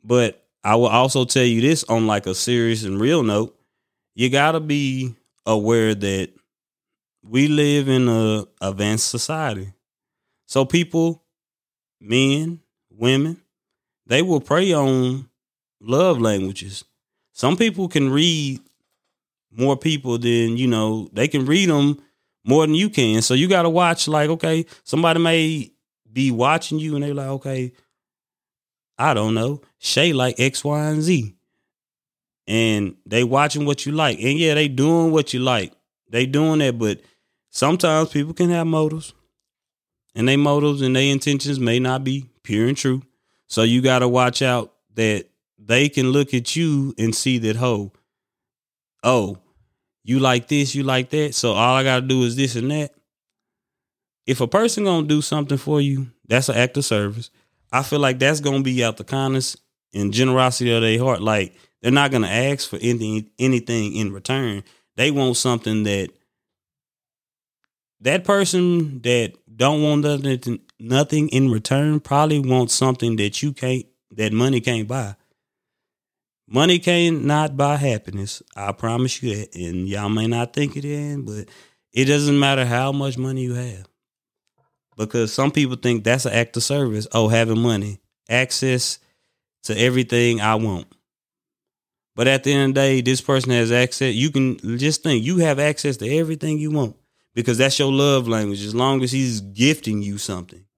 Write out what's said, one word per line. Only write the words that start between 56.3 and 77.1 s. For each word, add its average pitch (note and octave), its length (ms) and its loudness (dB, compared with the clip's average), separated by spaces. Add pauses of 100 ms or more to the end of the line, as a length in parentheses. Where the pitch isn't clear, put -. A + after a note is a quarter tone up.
an A#2+ 60 -2
act B2 220 0
of C#3+ 80 -2
service. G#2 440 -2 (420)
I C3 120 0
feel D3 160 -2
like C3 200 2
that's C#3+ 200 2
gonna C#3 240 -2
be B2+ 200 0
out A2+ 140 -2
the - 60 -16
kindness C3+ 520 -4 (380)
and G2+ 200 -2
generosity B2+ 580 2
of A#2 100 2
their A2+ 180 2
heart. B2 220 0
Like, G#2 340 -2 (260)
they're A#2+ 100 0
not C#3 200 4
gonna B2 160 0
ask B2+ 400 -2
for - 100 -10
anything, A2 520 -4 (100)
anything A#2+ 560 -2
in G#2 160 -4
return. G#2 520 -6 (320)
They C#3 160 0
want C3 260 0
something A2+ 460 -2
that, G2 280 -2 (1900)
that C3+ 220 0
person F3 800 0
that A#2+ 300 0 (220)
don't C#3+ 280 2
want D3 180 2 (220)
nothing, B2+ 360 -4 (200)
nothing D3 500 0
in C3 200 4
return C#3 500 0
probably D3 400 2
wants B2+ 340 2
something B2 440 0
that G#2 240 -2
you D3 120 -4
can't, B2+ 320 -4 (260)
that G#2+ 220 -2
money B2 260 2
can't A2+ 280 -2
buy. A#2 280 -8 (1300)
Money E3 320 4
cannot D#3 760 0